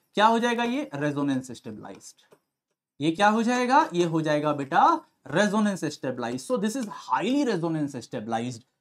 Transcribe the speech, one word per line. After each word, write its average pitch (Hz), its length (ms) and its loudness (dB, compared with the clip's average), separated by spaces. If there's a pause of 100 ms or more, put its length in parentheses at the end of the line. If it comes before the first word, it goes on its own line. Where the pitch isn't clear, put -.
(160)
क्या 202 100 4
हो 226 140 4
जाएगा 240 240 0
ये? 247 320 -4
रेजोनेंस 139 560 -2
स्टेबलाइज्ड। - 840 -16 (640)
ये 151 120 2
क्या 202 160 4
हो 220 160 4
जाएगा? 247 500 4
ये 175 120 4
हो 160 160 2
जाएगा 151 320 2
बेटा 190 460 2 (260)
resonance 196 680 0
stabilized। 123 500 -4
So - 160 -2
this 208 180 -2
is 247 120 -4 (140)
highly 233 440 0
resonance 156 560 -2
stabilized। 117 600 -6 (180)